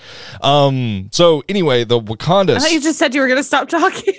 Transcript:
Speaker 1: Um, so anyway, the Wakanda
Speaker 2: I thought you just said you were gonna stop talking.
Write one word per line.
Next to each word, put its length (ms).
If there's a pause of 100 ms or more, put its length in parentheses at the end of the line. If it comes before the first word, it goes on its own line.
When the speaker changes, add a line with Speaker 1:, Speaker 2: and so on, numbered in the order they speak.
(420)
Speaker 1:
Um, 680
so 380
anyway, 340
the 160
Wakanda 560
Speaker 2:
I 40
thought 120
you 100
just 160
said 160
you 80
were 60
gonna 160
stop 260
talking. 500